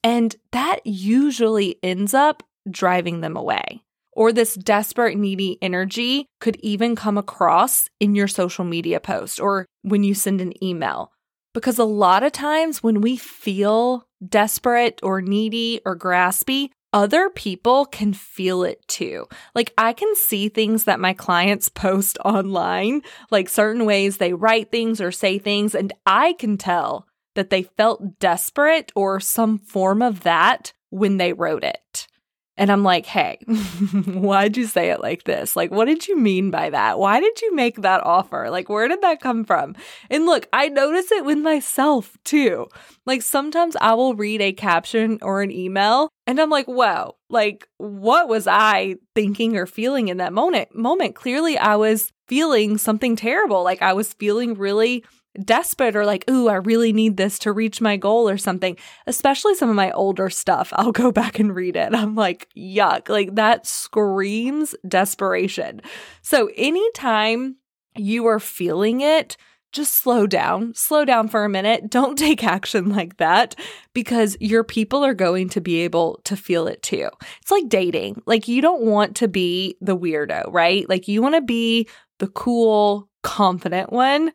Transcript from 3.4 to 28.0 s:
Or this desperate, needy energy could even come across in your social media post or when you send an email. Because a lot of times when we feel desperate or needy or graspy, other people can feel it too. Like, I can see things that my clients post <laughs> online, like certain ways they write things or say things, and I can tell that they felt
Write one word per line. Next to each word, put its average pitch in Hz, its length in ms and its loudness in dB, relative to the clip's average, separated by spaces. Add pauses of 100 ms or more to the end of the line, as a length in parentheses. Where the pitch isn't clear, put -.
Or 226 200 4
this 226 220 2
desperate, 208 640 0
needy 196 420 -2
energy 220 680 -4 (140)
could 226 200 -2
even 220 360 -2
come 208 220 -2
across 196 720 2 (100)
in 208 140 2
your 202 140 2
social 180 360 -4
media 170 340 -4
post - 400 -6
or 196 280 -2 (160)
when 202 220 0
you 202 100 2
send 196 260 -2
an 185 240 -8
email. 160 480 -6 (400)
Because 233 260 -2
a 240 60 4
lot 208 380 4
of 285 100 2
times 302 500 -2
when 214 200 2
we 240 160 0
feel 220 880 -2 (200)
desperate 233 760 0
or 190 180 -2
needy 220 640 -2
or 185 140 -4
graspy, 185 720 0 (240)
other 208 340 4
people 247 560 0
can 208 300 -4
feel 185 480 -4
it - 260 -6
too. - 380 -8 (280)
Like, 240 220 -2
I 226 160 2
can 427 220 -2
see 208 340 -2
things 220 360 0
that 196 140 2
my 185 140 0
clients 185 560 0
post 190 520 -2
<laughs> - 40 -12
online, 196 800 0 (280)
like 196 200 0
certain 220 340 0
ways 196 320 2
they 180 160 0
write 220 380 0
things 226 280 -2
or 180 140 -4
say 196 260 -2
things, 208 360 -2
and 196 180 -2 (140)
I 247 320 4
can 214 180 -2
tell 175 500 -4 (280)
that 190 160 -4
they 190 140 0
felt 214 540 -2